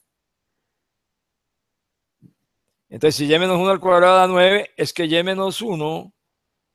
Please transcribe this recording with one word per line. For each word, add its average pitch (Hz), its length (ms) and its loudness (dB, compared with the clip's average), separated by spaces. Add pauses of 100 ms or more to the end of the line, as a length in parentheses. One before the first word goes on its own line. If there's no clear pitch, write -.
(3000)
Entonces, 143 280 -2
si 147 180 0
Y 160 40 2
menos 185 200 0
uno 185 120 0
al 190 100 0
cuadrado 180 360 4
da 185 120 4
nueve, 185 480 2
es 151 160 -6
que 170 120 -6
Y 165 180 -2
menos 190 380 -6
uno 170 540 -8 (600)